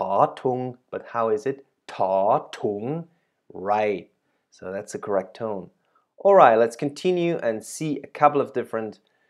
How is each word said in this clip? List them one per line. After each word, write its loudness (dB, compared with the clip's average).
อ -2
ถุ -20
ง, -6
but -10
how -2
is -4
it? -6
ถ -16
อ -
ถุ -14
ง. -10
Right. -2
So -14
that's -10
the -8
correct -2
tone. -8
All 8
right, 10
let's 0
continue -2
and -2
see -6
a -18
couple 4
of -4
different -6